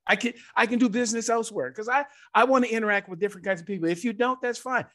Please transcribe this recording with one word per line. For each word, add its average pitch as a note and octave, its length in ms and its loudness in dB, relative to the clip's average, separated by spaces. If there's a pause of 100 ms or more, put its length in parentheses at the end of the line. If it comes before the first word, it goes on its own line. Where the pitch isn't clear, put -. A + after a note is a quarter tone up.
I G3+ 100 2
can, A#3 180 -2 (220)
I A3+ 100 4
can A#3 140 0
do B3 80 4
business A3+ 420 -2
elsewhere G#3+ 420 -2
'cause A3 180 -10
I, C#4 160 0 (280)
I G#3+ 120 6
wanna B3+ 220 4
interact G#3 420 0
with F3 100 -12
different F#3 260 -4
kinds F#3+ 140 -2
of E3+ 80 -18
people. F3 220 -2
If F3 160 -2
you A#3 80 -2
don't, B3 280 -2
that's A#3+ 180 -4
fine. B3 360 -4